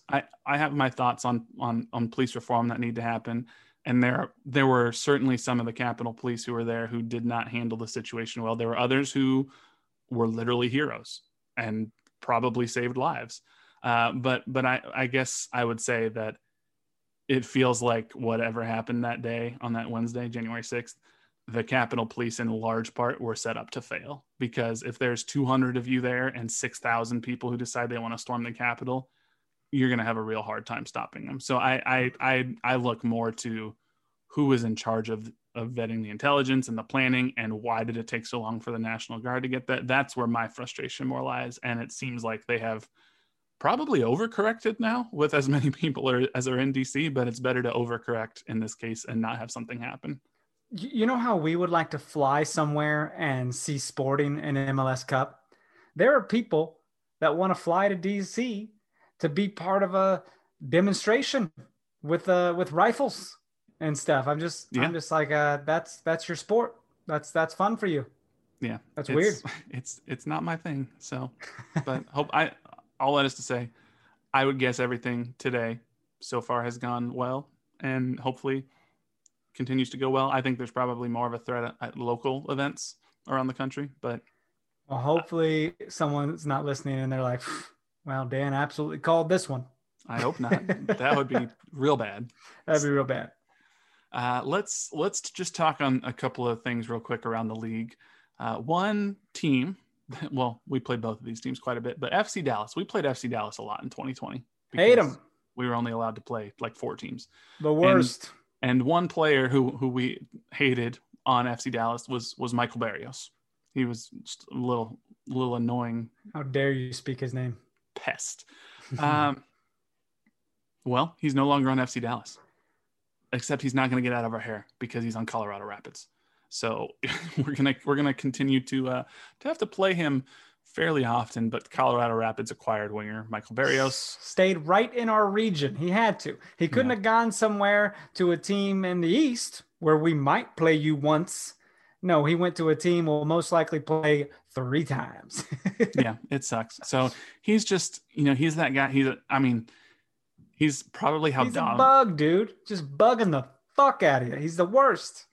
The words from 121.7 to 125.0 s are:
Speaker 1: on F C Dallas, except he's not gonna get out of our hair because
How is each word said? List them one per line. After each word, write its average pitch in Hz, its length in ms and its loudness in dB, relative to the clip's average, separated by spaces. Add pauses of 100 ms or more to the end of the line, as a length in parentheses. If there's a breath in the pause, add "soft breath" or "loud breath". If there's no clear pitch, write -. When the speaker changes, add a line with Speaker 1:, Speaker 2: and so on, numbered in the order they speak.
Speaker 1:
on 131 100 4
F 127 100 0
C 123 100 -6
Dallas, 113 380 -6 (920)
except 135 300 -4
he's 131 120 -2
not 131 160 2
gonna 127 120 2
get 123 100 0
out 120 120 -2
of 113 80 -4
our 113 80 -4
hair 107 260 -10 (120)
because 117 240 -6